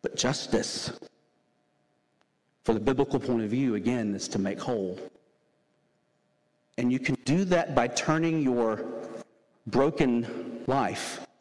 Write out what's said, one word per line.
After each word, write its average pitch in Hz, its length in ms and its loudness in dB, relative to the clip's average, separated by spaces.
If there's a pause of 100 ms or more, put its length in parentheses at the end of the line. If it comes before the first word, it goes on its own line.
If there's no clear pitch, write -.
But - 140 -6
justice, - 760 -2 (1700)
for 113 100 2
the 110 60 2
biblical 135 400 2
point 120 220 0
of 104 80 -2
view, 123 260 0
again, 107 380 0
is - 160 -6
to 104 100 -2
make 98 200 -2
whole. 95 400 -4 (1800)
And 123 140 2
you 131 80 2
can 131 160 0 (100)
do 180 200 4
that 175 300 2
by 123 120 4
turning 160 540 2
your 117 440 2 (840)
broken 123 1000 2
life 120 580 -2 (160)